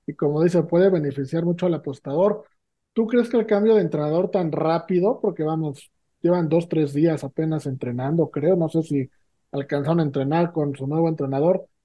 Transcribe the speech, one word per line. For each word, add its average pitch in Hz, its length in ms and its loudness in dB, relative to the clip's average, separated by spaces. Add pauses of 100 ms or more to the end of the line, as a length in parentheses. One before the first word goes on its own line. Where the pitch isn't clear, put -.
y 151 100 -10
como 151 280 0
dice, 170 200 4
puede 175 260 4
beneficiar 147 560 -2
mucho 175 220 0
al 165 80 2
apostador. 147 680 -2 (480)
¿Tú 226 160 0
crees 240 220 2
que 247 80 0
el 220 80 2
cambio 214 300 4
de 202 80 4
entrenador 160 480 0
tan 170 200 0
rápido, 165 720 0
porque 165 220 -2
vamos, 156 480 -4 (280)
llevan 170 300 2
dos, 165 180 0
tres 151 260 0
días 156 300 0
apenas 156 440 -4
entrenando, 131 640 -2
creo, 165 260 2
no 160 100 0
sé 165 140 0
si 139 280 -2 (420)
alcanzaron 143 480 -2
a 160 40 2
entrenar 151 480 0
con 143 240 -2
su 135 120 -8
nuevo 160 200 0
entrenador, 156 600 0 (180)